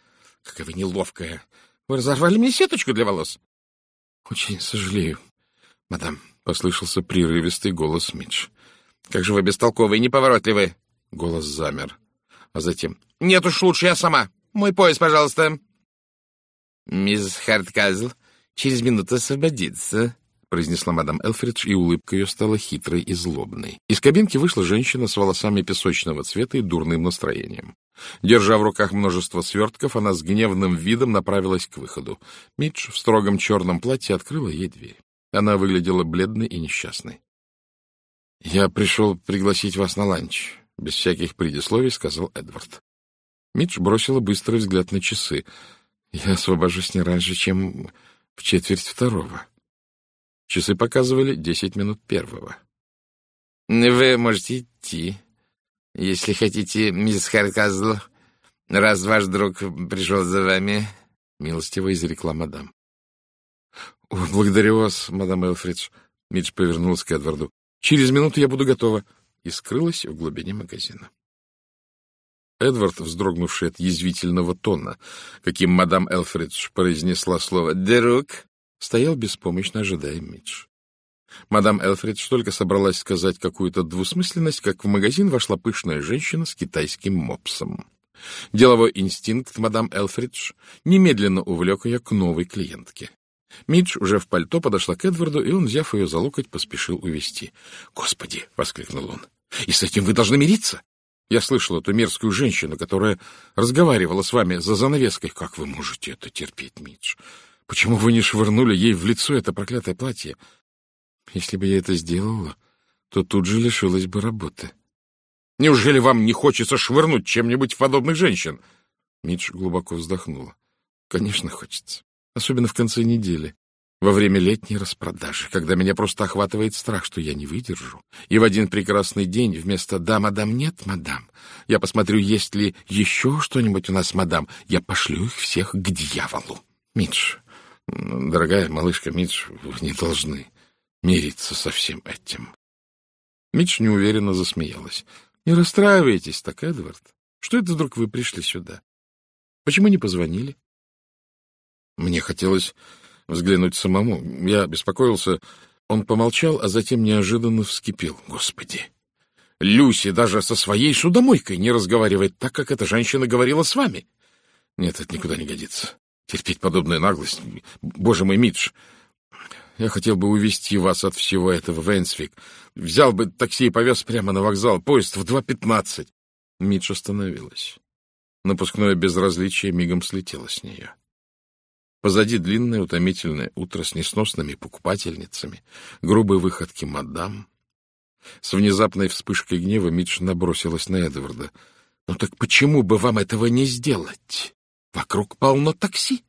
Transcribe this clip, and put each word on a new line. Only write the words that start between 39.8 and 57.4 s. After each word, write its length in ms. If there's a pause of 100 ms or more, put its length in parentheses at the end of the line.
на 100
ланч", 520 (200)
без 180
всяких 400
предисловий 560
сказал 420
Эдвард. 480 (720)
Мидж 260
бросила 400
быстрый 380
взгляд 340
на 80
часы. 460 (680)
"Я 220
освобожусь 600
не 60
раньше, 340
чем 540 (460)
в 80
четверть 420
второго". 600 (1040)
Часы 280
показывали 600
десять 420
минут 240
первого. 560 (1120)
"Вы 480
можете 420
идти, 560 (800)
если 400
хотите, 580
мисс 360
Хартказл, 720 (680)